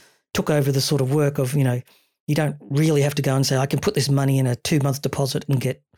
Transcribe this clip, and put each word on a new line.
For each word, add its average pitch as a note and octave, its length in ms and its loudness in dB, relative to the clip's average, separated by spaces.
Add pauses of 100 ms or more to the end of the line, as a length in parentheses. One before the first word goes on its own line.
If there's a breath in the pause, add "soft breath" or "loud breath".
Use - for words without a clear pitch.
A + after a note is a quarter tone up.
(340 soft breath)
took - 160 -2
over D3 220 2
the C3+ 80 2
sort C#3 220 0
of C3 120 0
work D3 240 0
of, C3 160 -2
you C#3+ 120 2
know, B2 160 0 (460 soft breath)
you D3+ 80 0
don't D3 260 0
really D3 400 2
have C#3+ 140 0
to D3 60 -2
go C3+ 140 2
and C3+ 100 2
say, C3+ 120 0
"I C3 80 2
can C#3+ 140 -2
put - 140 -2
this C3+ 160 0
money C3+ 300 2
in C3 80 2
a A#2+ 80 0
two-month C#3 460 -2
deposit C#3 480 -4
and C#3 100 0
get B2+ 240 -6 (140)